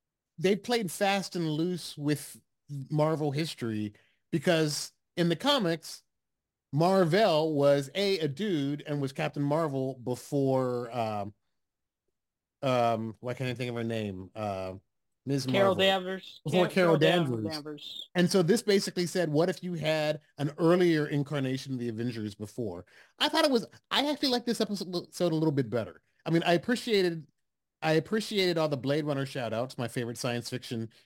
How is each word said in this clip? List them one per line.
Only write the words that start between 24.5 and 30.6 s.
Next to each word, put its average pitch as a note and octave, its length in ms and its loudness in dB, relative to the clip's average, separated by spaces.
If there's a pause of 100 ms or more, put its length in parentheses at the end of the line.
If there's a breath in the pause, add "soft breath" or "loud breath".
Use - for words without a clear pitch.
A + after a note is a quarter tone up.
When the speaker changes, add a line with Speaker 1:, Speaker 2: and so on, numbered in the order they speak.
Speaker 1:
episode F#3 440 -4 (140)
a F3 160 2
little D#3+ 160 2
bit C3 180 0
better. G2+ 320 -6 (240)
I D#3+ 40 -4
mean, E3 160 4
I E3+ 80 4
appreciated, F3+ 720 0 (560)
I D#3 120 2
appreciated F#3 640 0
all D#3+ 120 2
the C#3+ 80 -2
Blade C#3 280 0
Runner C#3 200 -2
shout B2 280 -6
outs, A#2+ 240 -4
my A#2+ 100 -4
favorite A#2 300 -6
science A#2+ 320 -4
fiction A2+ 400 -8 (160 soft breath)